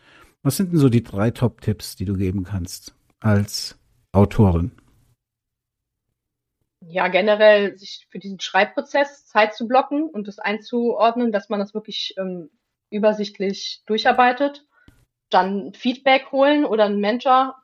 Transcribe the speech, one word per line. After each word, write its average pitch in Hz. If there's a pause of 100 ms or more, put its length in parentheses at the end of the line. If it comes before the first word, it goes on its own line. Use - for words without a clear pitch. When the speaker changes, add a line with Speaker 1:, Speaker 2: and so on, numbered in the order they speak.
(420)
Speaker 1:
was -
sind 180
denn 170
so 139
die 117
drei 104
Top-Tipps, -
die 98
du 101
geben 95
kannst 90 (260)
als - (320)
Autorin? 98 (2000)
Speaker 2:
Ja, 175
generell 202
sich -
für 196
diesen 196
Schreibprozess 277
Zeit 220
zu 233
blocken 277
und 208
das 202
einzuordnen, 233
dass 202
man 208
das 202
wirklich, -
ähm, 180 (400)
übersichtlich 208
durcharbeitet. 247 (640)
Dann 190
Feedback 262
holen 285
oder 214
einen 202
Mentor, 254